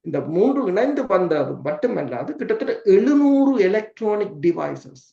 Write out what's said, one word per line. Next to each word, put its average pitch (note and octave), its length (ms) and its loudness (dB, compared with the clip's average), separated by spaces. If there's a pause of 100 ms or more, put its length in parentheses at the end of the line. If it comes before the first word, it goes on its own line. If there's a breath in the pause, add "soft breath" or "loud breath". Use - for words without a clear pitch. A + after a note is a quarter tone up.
இந்த C#3+ 200 -4
மூன்று A3+ 440 0
இணைந்து A#3+ 420 0
வந்தது D#3+ 460 0 (120)
மட்டுமல்லாது, D3+ 680 -4
கிட்டத்தட்ட - 520 -4
எழுநூறு C4+ 800 4
எலக்ட்ரானிக் G#3 760 -2
டிவைசஸ் D3+ 720 -6